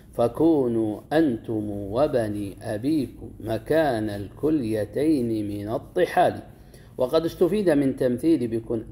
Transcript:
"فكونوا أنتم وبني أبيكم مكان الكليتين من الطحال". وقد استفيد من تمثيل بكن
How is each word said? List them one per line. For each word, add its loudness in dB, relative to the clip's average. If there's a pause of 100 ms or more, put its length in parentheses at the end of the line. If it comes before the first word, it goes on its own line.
(140)
"فكونوا 2 (120)
أنتم 0
وبني -2
أبيكم -4 (100)
مكان 0
الكليتين -2
من -6
الطحال". 0 (580)
وقد 0
استفيد 2
من 2
تمثيل 2
بكن -4